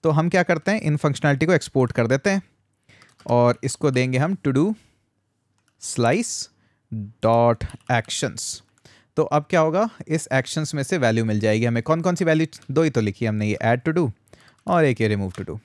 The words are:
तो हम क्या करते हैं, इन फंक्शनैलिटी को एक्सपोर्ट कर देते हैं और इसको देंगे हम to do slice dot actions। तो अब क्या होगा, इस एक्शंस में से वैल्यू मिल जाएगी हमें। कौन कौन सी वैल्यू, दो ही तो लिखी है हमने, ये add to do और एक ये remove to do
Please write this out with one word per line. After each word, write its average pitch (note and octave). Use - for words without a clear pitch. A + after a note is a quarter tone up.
तो D#3+
हम D#3+
क्या F3+
करते E3+
हैं, G#3+
इन D3+
फंक्शनैलिटी C#3+
को F3+
एक्सपोर्ट C3
कर A#2
देते C3+
हैं F#3+
और A#2+
इसको C3+
देंगे B2+
हम E3
to C3+
do F3
slice B2+
dot A#2
actions। -
तो D3+
अब D3
क्या F3
होगा, F3+
इस D#3
एक्शंस D3
में C#3
से F3+
वैल्यू A2+
मिल G#2+
जाएगी A2
हमें। A#2
कौन E3
कौन F3
सी E3+
वैल्यू, D#3+
दो D#3
ही D#3
तो A#2+
लिखी G#2
है A2+
हमने, G#2+
ये G#2+
add B2
to D#3+
do C#3+
और E3+
एक B2
ये G#2+
remove G2
to F#2
do G#2